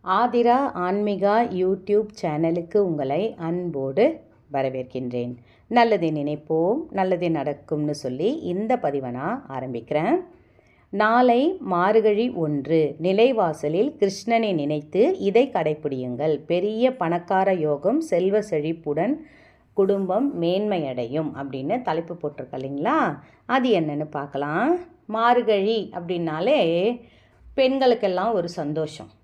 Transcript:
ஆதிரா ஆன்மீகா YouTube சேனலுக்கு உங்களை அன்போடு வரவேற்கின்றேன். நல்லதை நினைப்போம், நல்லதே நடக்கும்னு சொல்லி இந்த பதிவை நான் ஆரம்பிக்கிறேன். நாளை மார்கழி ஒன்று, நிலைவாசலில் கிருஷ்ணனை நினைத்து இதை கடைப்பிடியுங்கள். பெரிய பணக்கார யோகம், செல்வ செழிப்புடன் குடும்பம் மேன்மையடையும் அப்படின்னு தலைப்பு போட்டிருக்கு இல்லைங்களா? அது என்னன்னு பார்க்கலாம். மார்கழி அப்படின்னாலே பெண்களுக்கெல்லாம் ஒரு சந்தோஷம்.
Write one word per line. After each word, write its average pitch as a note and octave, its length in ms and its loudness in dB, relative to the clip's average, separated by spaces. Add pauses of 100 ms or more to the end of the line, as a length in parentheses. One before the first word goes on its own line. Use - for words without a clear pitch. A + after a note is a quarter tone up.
ஆதிரா A#3+ 520 4 (180)
ஆன்மீகா G3+ 680 2
YouTube G3 640 0 (140)
சேனலுக்கு E3 560 0
உங்களை E3+ 600 0
அன்போடு E3+ 800 0 (320)
வரவேற்கின்றேன். B2+ 840 -4 (320)
நல்லதை G#3+ 440 4
நினைப்போம், D#3 640 0 (160)
நல்லதே F#3 380 0
நடக்கும்னு D3 680 -2
சொல்லி D3+ 440 -4
இந்த G#3+ 380 -2
பதிவை C#3 340 -4
நான் D#3+ 380 -6
ஆரம்பிக்கிறேன். C3+ 680 -2 (720)
நாளை B3 720 2
மார்கழி G#3 680 2
ஒன்று, D3+ 680 0
நிலைவாசலில் F#3+ 1000 2
கிருஷ்ணனை G#3+ 560 0
நினைத்து D#3 640 0
இதை A3+ 340 2
கடைப்பிடியுங்கள். D3 920 -2
பெரிய A3 500 0
பணக்கார F#3 580 0
யோகம், E3 460 0
செல்வ G3 420 0
செழிப்புடன் E3 840 -2 (480)
குடும்பம் G3 680 0
மேன்மையடையும் D#3 920 -2
அப்படின்னு C#3 480 -6
தலைப்பு E3 320 -4
போட்டிருக்கு D3 420 -10
இல்லைங்களா? D3+ 640 -2 (280)
அது B3+ 240 0
என்னன்னு D#3 340 0
பார்க்கலாம். D3+ 720 -2 (280)
மார்கழி A3 880 2
அப்படின்னாலே F3 1080 0 (560)
பெண்களுக்கெல்லாம் A#3+ 760 2
ஒரு E3+ 160 0
சந்தோஷம். D3+ 580 -6 (180)